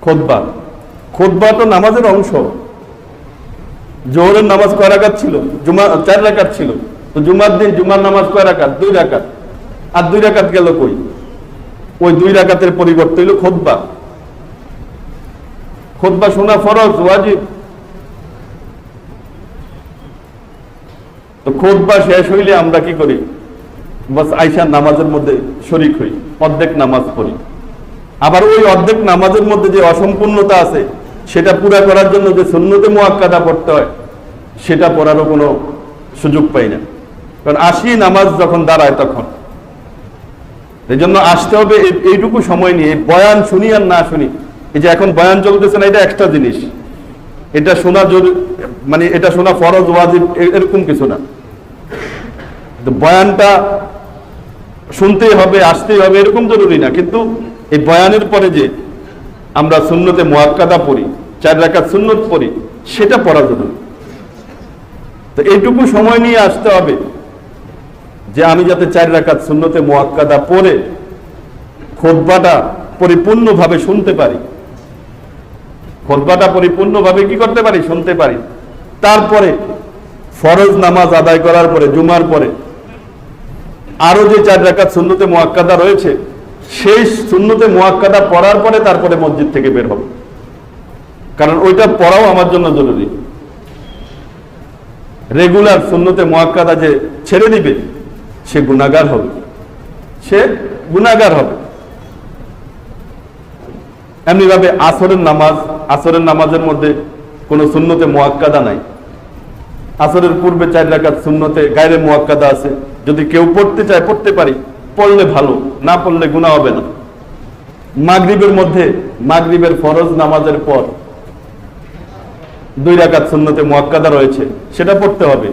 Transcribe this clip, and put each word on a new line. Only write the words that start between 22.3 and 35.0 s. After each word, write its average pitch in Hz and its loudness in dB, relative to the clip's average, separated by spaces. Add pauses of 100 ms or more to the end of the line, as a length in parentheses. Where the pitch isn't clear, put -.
হইলে 196 2
আমরা 165 2
কি 170 -6
করি? 147 -2 (840)
বাস 151 -2
আইসা 165 0
নামাজের 147 2
মধ্যে 143 -2 (320)
শরিক 156 0
হই, - -6 (300)
অর্ধেক 156 -2
নামাজ 127 0 (140)
পড়ি। 110 -6 (880)
আবার 175 2
ওই 214 4
অর্ধেক 196 2
নামাজের 190 2
মধ্যে 196 0
যে 190 2
অসম্পূর্ণতা 196 0
আছে, 165 0 (440)
সেটা 180 0
পুরা 196 4
করার 190 4
জন্য 196 2
যে 180 0
সুন্নতে 196 2
মুআক্কাদা 190 2
পড়তে 165 -2
হয়, 143 2 (840)
সেটা 165 2
পড়ারও 156 2